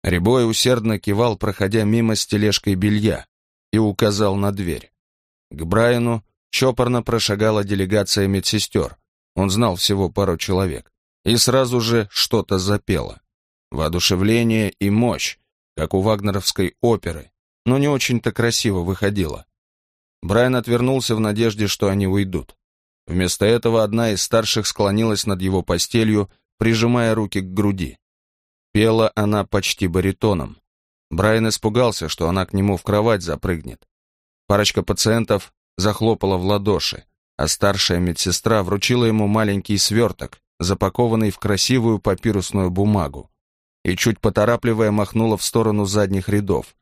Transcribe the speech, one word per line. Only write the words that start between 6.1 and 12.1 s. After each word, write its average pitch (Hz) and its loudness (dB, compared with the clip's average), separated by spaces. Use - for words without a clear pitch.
чопорно 123 0
прошагала 107 0
делегация 98 0
медсестер. 98 -2
Он 95 0
знал 104 0
всего 98 0
пару 90 -2
человек. 92 -4
И 117 2
сразу 123 2
же 113 0